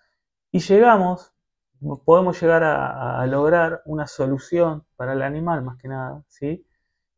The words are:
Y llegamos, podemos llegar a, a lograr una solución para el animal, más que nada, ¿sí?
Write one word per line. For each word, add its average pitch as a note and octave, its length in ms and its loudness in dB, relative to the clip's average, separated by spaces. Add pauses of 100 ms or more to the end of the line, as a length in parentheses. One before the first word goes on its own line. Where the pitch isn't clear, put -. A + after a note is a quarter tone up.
(520)
Y F#3 100 0
llegamos, G3 720 4 (720)
podemos F3 360 4
llegar E3 220 4
a, C3 580 -2
a B2+ 60 -2
lograr D#3+ 580 0
una D3+ 220 -6
solución D3+ 800 -4 (100)
para B2+ 180 -8
el C3+ 100 -4
animal, D#3 400 -4
más B2+ 140 -12
que C3 120 -18
nada, C3+ 380 -10
¿sí? D3+ 380 -10 (520)